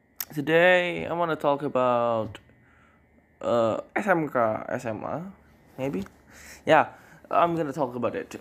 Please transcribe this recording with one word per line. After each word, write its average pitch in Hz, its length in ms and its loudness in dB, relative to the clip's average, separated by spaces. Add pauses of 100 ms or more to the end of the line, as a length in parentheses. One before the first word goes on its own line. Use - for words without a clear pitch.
(360)
today 170 720 2
I 160 80 -4
wanna 160 240 -2
talk 143 240 0
about, 120 720 0 (1040)
eh, 113 400 0 (160)
S 208 160 -2
M 160 160 2
K, - 80 -6 (320)
S - 160 -6
M 107 240 -6
A, 170 240 -8 (480)
maybe. 147 240 -6 (640)
Yeah, 143 240 6 (400)
I'm 170 240 4
gonna 156 160 -4
talk 127 240 -4
about 117 160 -2
it. - 280 -8